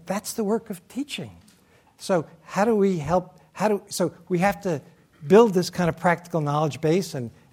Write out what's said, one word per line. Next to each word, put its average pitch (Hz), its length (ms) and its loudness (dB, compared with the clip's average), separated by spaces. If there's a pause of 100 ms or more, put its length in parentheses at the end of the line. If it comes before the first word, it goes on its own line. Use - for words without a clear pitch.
that's - 300 -8
the 220 100 -4
work 214 240 -4
of - 200 -14
teaching. 127 500 -12 (580)
So 175 300 -2 (180)
how 196 220 -2
do 226 100 2
we 196 220 2
help? 170 420 -2 (140)
How 208 140 -2
do, 202 200 0
so 170 240 -2 (160)
we 175 120 0
have 202 220 0
to 156 200 -4 (440)
build 202 280 6
this 175 160 0
kind 180 180 0
of - 80 -2
practical 170 460 -2
knowledge 147 400 -2
base 175 320 0
and 120 160 -8 (220)